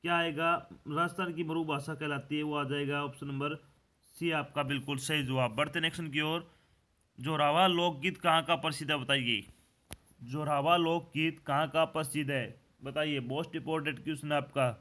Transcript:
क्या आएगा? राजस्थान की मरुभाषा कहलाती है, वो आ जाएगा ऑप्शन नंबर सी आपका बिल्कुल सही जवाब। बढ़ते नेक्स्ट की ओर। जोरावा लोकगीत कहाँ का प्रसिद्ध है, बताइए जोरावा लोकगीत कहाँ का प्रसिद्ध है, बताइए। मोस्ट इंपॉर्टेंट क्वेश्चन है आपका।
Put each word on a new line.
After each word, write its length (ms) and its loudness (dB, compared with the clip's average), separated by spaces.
क्या 140 2
आएगा? 360 0
राजस्थान 460 -2
की 100 -4
मरुभाषा 520 -2
कहलाती 420 -4
है, 60 0
वो 120 -2
आ 100 0
जाएगा 380 -2
ऑप्शन 240 -8
नंबर 280 -4
सी 180 -2
आपका 300 -2
बिल्कुल 360 -2
सही 240 0
जवाब। 320 0
बढ़ते 240 0
नेक्स्ट 240 -2
की 180 -2
ओर। 280 -2
जोरावा 480 4
लोकगीत 500 2
कहाँ 260 4
का 140 2
प्रसिद्ध 340 -4
है, 80 2
बताइए 460 0
जोरावा 540 2
लोकगीत 640 0
कहाँ 280 0
का 180 4
प्रसिद्ध 440 -2
है, 300 -4
बताइए। 400 -2
मोस्ट 340 -6
इंपॉर्टेंट 480 -4
क्वेश्चन 280 -4
है 60 2
आपका। 320 0